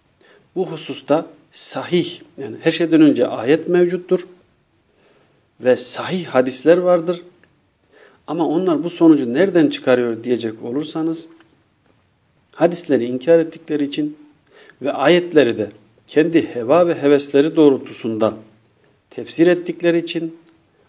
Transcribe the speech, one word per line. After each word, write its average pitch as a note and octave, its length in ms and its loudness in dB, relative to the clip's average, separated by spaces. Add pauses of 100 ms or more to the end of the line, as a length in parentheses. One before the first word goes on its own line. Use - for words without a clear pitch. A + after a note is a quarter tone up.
(560)
Bu F3+ 100 -4
hususta D3+ 600 -4 (260)
sahih, - 680 -4 (180)
yani A#2 220 -12
her D#3+ 120 0
şeyden D#3+ 280 2
önce B2+ 260 6
ayet B2+ 420 -2
mevcuttur F3+ 580 0 (1300)
ve B2 160 2
sahih E3 500 -6
hadisler C3 520 2
vardır. F3 440 0 (1040)
Ama D3 220 -2
onlar D#3+ 360 0
bu E3+ 60 -6
sonucu C#3+ 420 4
nereden E3+ 360 2
çıkarıyor A#2+ 560 0
diyecek A2+ 380 -4
olursanız, D#3 640 -6 (1300)
hadisleri D3+ 520 0
inkar B2+ 340 2
ettikleri D#3 460 -4
için D3 320 -6 (640)
ve C#3 100 -4
ayetleri D#3 640 2
de G#2 120 -4 (360)
kendi D#3+ 480 0
heva C#3 320 2
ve E3 160 -2
hevesleri C#3+ 540 2
doğrultusunda A2+ 800 0 (760)
tefsir C#3+ 360 -2
ettikleri E3+ 520 0
için, E3 400 -8 (500)